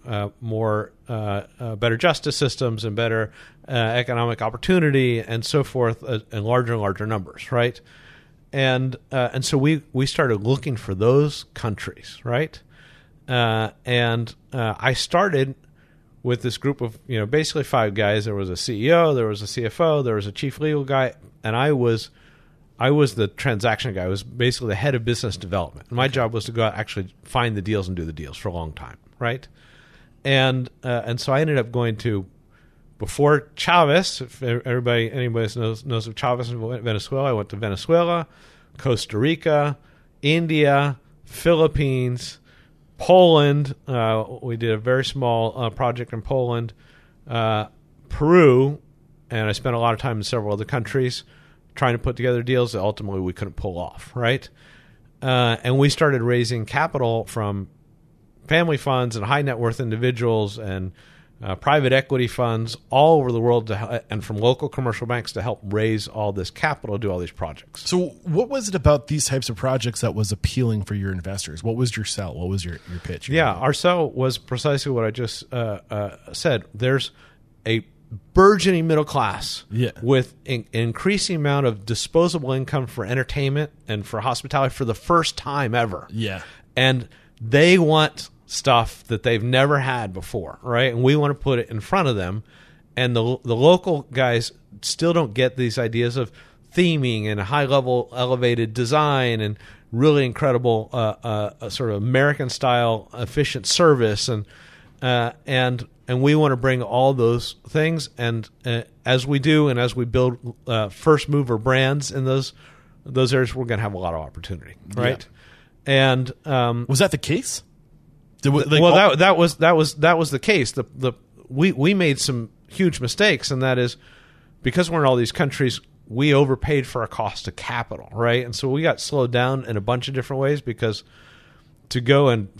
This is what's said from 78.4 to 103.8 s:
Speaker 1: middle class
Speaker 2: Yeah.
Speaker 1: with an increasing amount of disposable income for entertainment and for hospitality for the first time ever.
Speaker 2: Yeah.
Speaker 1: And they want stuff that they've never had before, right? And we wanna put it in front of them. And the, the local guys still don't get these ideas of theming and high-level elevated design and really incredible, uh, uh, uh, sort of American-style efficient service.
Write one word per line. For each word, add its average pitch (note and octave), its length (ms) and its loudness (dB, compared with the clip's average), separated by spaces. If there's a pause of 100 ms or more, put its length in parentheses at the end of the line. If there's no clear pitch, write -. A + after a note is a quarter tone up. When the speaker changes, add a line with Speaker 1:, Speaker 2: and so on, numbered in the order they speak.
Speaker 1:
middle D3+ 180 4
class - 640 -4
Speaker 2:
Yeah. A#2 200 0 (100)
Speaker 1:
with B2+ 340 2 (100)
an B2 260 -6
increasing F3 640 -2
amount C#3+ 300 0
of G#2 200 -2
disposable D#3 680 0
income C3+ 340 -2
for A#2 180 -8
entertainment C#3 640 -2 (160)
and G#2 180 -6
for G#2+ 160 -6
hospitality C3 520 -2
for C3+ 120 -4
the A2+ 80 -2
first E3 420 0
time C#3 400 -4
ever. A2 360 -2
Speaker 2:
Yeah. G2 320 -6 (320)
Speaker 1:
And B2+ 340 2 (320)
they D3 380 6
want D#3 500 2 (160)
stuff - 640 0
that A2 160 -4
they've A#2 180 2
never C3+ 380 2
had B2 340 -4
before, F#2 480 -8
right? B2 320 0
And A#2 80 -2
we C3+ 140 6
wanna D3 180 2
put C3+ 240 0
it A#2 140 -4
in A2 80 -6
front F#3 280 0
of A#2+ 80 0
them. F#2+ 280 -4 (520)
And B2 200 0
the, A#2 280 0
the A#2 120 -2
local D#3+ 560 4
guys A#2+ 400 0 (320)
still - 280 0
don't D#3 220 0
get B2+ 240 0
these B2 220 -2
ideas A#2 360 -2
of B2 160 -4 (440)
theming C3+ 500 2
and G#2 160 -2
high-level B2+ 720 0
elevated A#2+ 600 0
design B2+ 680 0
and G#2 160 -4 (340)
really C#3+ 320 4
incredible, A#2+ 680 0
uh, A2+ 300 -2
uh, G#2+ 260 -4 (120)
uh, A#2 80 -10
sort A#2+ 200 -4
of G#2 140 -2
American-style B2 1120 0
efficient B2 500 -4
service. B2+ 640 4